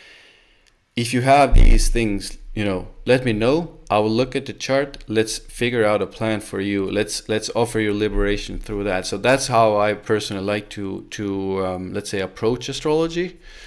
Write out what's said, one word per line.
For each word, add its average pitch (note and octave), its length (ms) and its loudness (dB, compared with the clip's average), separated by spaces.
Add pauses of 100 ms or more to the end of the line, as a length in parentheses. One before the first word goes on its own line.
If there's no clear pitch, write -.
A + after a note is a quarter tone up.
(960)
If A#2+ 180 -4
you B2 80 0
have C3+ 340 6
these - 340 10
things, G#2+ 480 -2 (160)
you G#2+ 100 -2
know, F#2+ 240 -2 (200)
let B2+ 180 4
me A#2 80 0
know. C#3 460 0 (100)
I G#2 80 2
will G#2+ 140 2
look B2 240 0
at C3+ 100 -6
the - 80 -10
chart. C#3 540 -4
Let's A2 320 0
figure A#2+ 440 -2
out G#2+ 200 2
a F#2 40 -6
plan A2 320 -4
for G2 220 -8
you. G2 280 -2
Let's, G#2 380 -4
let's A2 280 -4
offer A2+ 240 0
you G#2+ 140 0
liberation G2+ 680 -2
through G2+ 240 -8
that. F#2 240 -4
So G#2 100 -6
that's B2+ 300 2
how A2+ 300 4
I G#2 180 2
personally G#2 480 -4
like G#2 280 -4
to, G2 400 -10
to, G2 540 -4
um, F#2 280 -6
let's G2+ 180 -8
say, G2+ 80 -4
approach A#2 500 -4
astrology. E3 720 -4 (280)